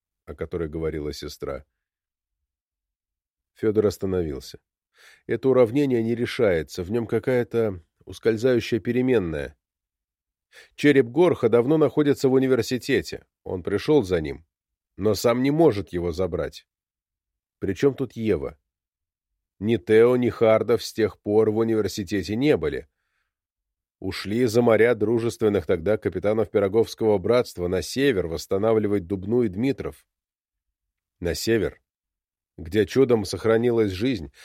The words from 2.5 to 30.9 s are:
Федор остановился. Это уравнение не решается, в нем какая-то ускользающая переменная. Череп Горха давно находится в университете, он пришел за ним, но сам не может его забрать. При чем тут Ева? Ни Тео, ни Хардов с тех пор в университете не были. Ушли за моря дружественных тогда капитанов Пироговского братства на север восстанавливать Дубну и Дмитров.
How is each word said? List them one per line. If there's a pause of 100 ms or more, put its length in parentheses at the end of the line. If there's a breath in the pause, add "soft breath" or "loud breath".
Федор
остановился. (680 soft breath)
Это
уравнение
не
решается,
в
нем
какая-то (220)
ускользающая
переменная. (1160 soft breath)
Череп
Горха
давно
находится
в
университете, (180)
он
пришел
за
ним, (500)
но
сам
не
может
его
забрать. (920)
При
чем
тут
Ева? (1000)
Ни
Тео,
ни
Хардов
с
тех
пор
в
университете
не
были. (1080)
Ушли
за
моря
дружественных
тогда
капитанов
Пироговского
братства
на
север
восстанавливать
Дубну
и
Дмитров. (1120)